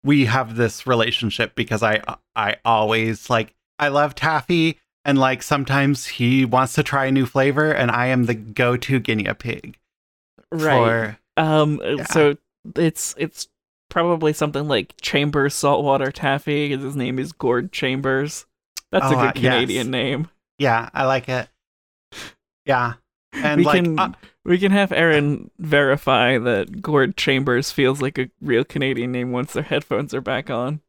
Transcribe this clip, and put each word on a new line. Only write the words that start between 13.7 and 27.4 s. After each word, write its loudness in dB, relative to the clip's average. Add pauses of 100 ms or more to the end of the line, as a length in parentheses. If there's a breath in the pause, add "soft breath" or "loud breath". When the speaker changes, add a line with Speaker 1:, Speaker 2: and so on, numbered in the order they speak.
Speaker 2:
probably 0
something -4
like -2
Chambers 0
Saltwater 2
Taffy, -2
'cause -4
his -8
name -4
is -6
Gord -2
Chambers. -4 (460)
That's 0
a 0
Speaker 1:
Oh, 2
Speaker 2:
good 2
Speaker 1:
uh, 2
yes. 2
Speaker 2:
Canadian -2
name. -4 (300)
Speaker 1:
Yeah, 0
I -2
like 0
it. -4 (1160 loud breath)
Yeah. 0 (400)
And, 0
Speaker 2:
We 6
Speaker 1:
like, 4
Speaker 2:
can, 0
Speaker 1:
uh, 0 (320 soft breath)
Speaker 2:
we 2
can 2
have 2
Aaron 2
verify 2
that -2
Gord 2
Chambers 0